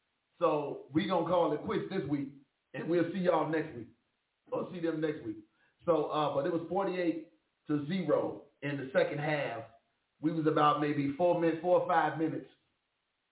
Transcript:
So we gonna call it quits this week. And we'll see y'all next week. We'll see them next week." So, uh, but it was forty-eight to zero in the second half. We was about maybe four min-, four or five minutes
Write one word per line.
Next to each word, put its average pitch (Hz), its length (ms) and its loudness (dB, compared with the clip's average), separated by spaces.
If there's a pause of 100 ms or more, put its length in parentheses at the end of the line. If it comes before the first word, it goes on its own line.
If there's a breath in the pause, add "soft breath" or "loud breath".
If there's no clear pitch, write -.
(380)
So 151 540 0
we 196 140 2
gonna 175 200 2
call 165 260 2
it 151 140 -2
quits 185 240 -4
this 175 180 -4
week. 139 240 -2 (400)
And 143 160 -6
we'll 165 240 2
see 196 60 -4
y'all 165 300 2
next 156 280 -2
week. 113 120 -12 (640)
We'll - 200 -4
see 180 80 -10
them 160 200 -2
next 151 260 -4
week." 107 180 -10 (420)
So, 156 200 4
uh, 147 280 0
but 139 120 0
it 175 60 -2
was 165 160 -2
forty-eight 180 600 -2 (400)
to 147 180 -2
zero 160 560 0 (200)
in 143 140 -4
the 127 160 -8
second 165 260 2
half. 143 460 -4 (560)
We 151 100 0
was 156 160 0
about 147 340 4
maybe 143 360 0
four 170 240 4
min-, 160 200 2
four 175 200 4
or - 80 0
five 156 300 2
minutes 156 320 -4 (800)